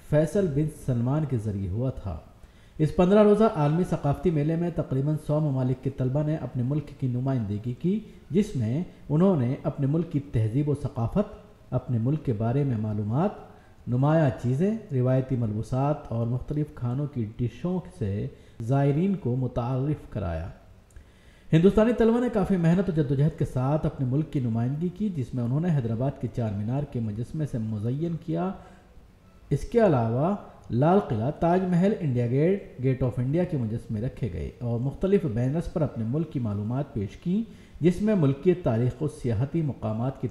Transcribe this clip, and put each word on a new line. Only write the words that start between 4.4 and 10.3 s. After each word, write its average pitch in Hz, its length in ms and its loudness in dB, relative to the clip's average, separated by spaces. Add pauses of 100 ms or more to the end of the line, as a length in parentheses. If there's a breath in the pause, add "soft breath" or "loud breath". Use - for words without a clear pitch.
میں 170 200 -2
تقریباً 143 400 -2 (120)
سو 151 120 2
ممالک 131 440 0
کے 135 60 -4
طلبہ 131 340 -2
نے 151 120 -2
اپنے 123 280 -4
ملک 147 240 -2 (120)
کی 135 80 -2
نمائندگی 120 680 -2
کی، 190 260 -2 (300 loud breath)
جس 196 260 0
میں 123 280 0 (260 loud breath)
انہوں 175 260 4
نے 127 280 0
اپنے 143 240 -2
ملک 165 240 0
کی 147 80 0
تہذیب 127 500 0